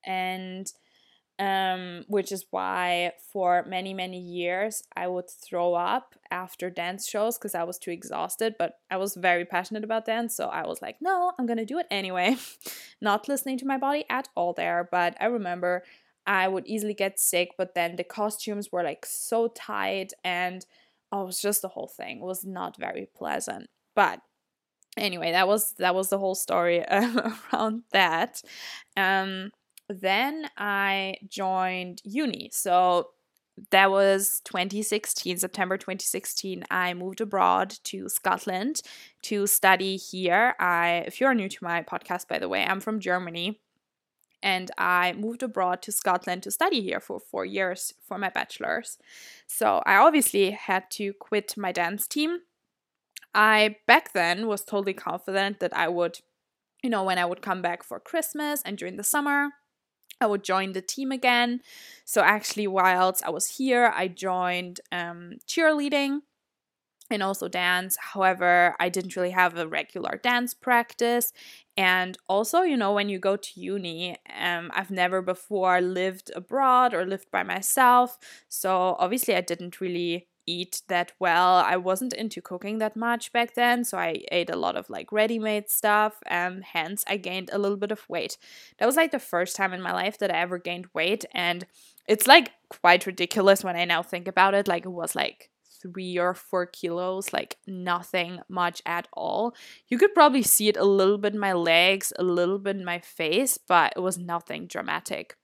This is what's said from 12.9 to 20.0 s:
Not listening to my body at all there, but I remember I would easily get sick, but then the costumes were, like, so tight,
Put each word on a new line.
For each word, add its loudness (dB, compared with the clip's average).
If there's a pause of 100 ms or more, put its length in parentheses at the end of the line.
Not 0
listening -4
to -8
my -2
body -2
at -2
all -2
there, -2
but 0
I 0
remember -2 (420)
I 2
would -4
easily -4
get -2
sick, 2
but -4
then -2
the -6
costumes -6
were, -2
like, -6
so -2
tight, -4 (120)